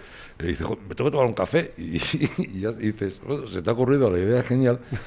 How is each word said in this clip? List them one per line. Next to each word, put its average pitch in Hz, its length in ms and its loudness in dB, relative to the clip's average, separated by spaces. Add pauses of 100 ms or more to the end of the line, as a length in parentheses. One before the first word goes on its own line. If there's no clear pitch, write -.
(400)
eh, 82 60 -4
y - 20 -2
dices, 85 180 -2
"Jo, - 120 -4 (120)
me - 60 -10
tengo 135 160 0
que - 20 0
tomar 131 140 4
un 113 80 -2
café", 147 420 0
y, 82 200 -4
<laughs> - 420 -2
y 95 220 -4
ya 110 100 -2
dices, 110 540 -4
"Bueno, 143 220 -6
se 92 140 -6
te 85 80 0
ha 117 40 4
ocurrido 127 360 4
la 90 80 4
idea 110 240 4
genial 123 380 2 (260)